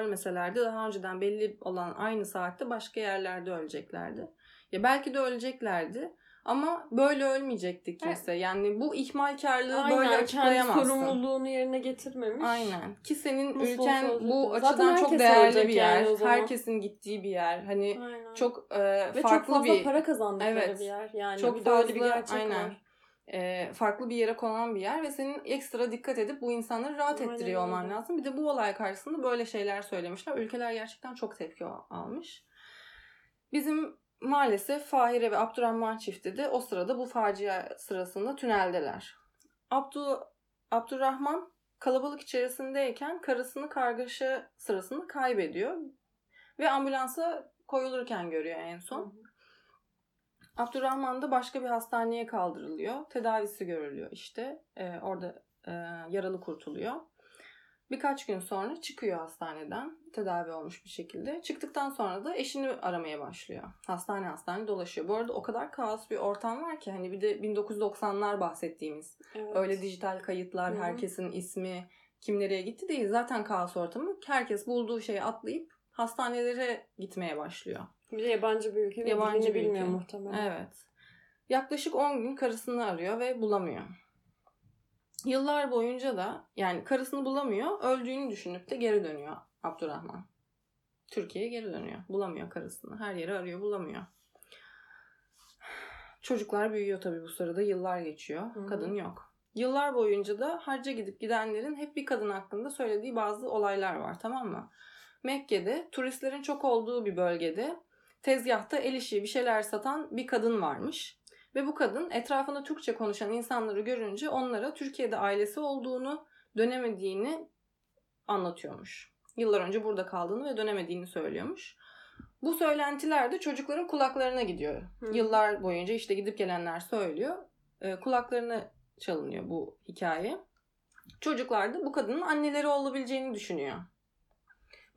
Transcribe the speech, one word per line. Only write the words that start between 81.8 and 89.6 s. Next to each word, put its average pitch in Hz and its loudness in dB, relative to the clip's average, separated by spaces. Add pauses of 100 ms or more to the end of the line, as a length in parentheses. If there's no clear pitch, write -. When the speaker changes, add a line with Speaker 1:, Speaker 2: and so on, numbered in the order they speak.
Speaker 1:
on 277 2
gün 262 -2
karısını 240 -2
arıyor 185 -2
ve 247 -2
bulamıyor. 190 0 (1400)
Yıllar 269 2
boyunca 247 0
da 208 -4 (100)
yani 180 0
karısını 269 0
bulamıyor, 277 0
öldüğünü 254 0
düşünüp 180 -8
de 262 -4
geri 220 4
dönüyor 151 -8 (260)